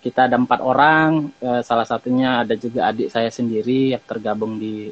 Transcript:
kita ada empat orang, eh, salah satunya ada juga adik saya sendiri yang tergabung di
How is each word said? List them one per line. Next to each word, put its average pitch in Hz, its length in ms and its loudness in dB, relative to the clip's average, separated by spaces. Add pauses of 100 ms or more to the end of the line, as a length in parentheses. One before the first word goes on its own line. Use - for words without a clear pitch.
kita 127 260 2
ada 123 80 2
empat 123 240 2
orang, 151 800 2
eh, 123 240 -2
salah 117 200 0
satunya 127 600 0
ada 113 80 0
juga 113 400 -2
adik 117 160 -4
saya 113 280 -2
sendiri 123 600 0
yang - 80 -12
tergabung 110 560 -6
di 107 300 -8